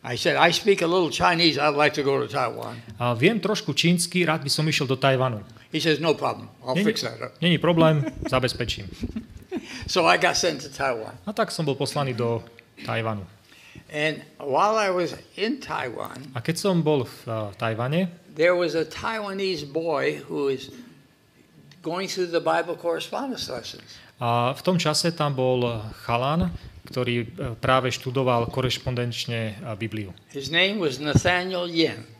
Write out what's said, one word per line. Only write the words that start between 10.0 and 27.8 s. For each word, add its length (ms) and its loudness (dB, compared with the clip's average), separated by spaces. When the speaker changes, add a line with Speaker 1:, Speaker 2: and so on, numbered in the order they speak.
Speaker 1:
I 140 6
got 160 4
sent 260 0
to 80 -14
Taiwan. 560 -4
Speaker 2:
A 60 -8
tak 180 0
som 140 -4
bol 100 0
poslaný 400 -2
do 300 -2
Tajvanu. 420 -4
Speaker 1:
And 320 -2
while 380 2
I 160 2
was 240 -2
in 240 -2
Taiwan, 760 -8
Speaker 2:
A 80 -2
keď 180 -2
som 220 4
bol 240 2
v, 80 -16
eh, 60 -6
Tajvane, 480 0
Speaker 1:
there 180 6
was 240 0
a 60 2
Taiwanese 840 -4
boy 540 0
who 220 -2
is 180 -6
going 260 -4
through 220 -2
the 140 2
Bible 320 0
correspondence 720 -4
lessons. 500 -12
Speaker 2:
a 340 2
v 80 -12
tom 160 2
čase 340 2
tam 220 -2
bol 480 2
chalan, 420 2
ktorý, 380 -2
eh, 20 -6
práve 300 4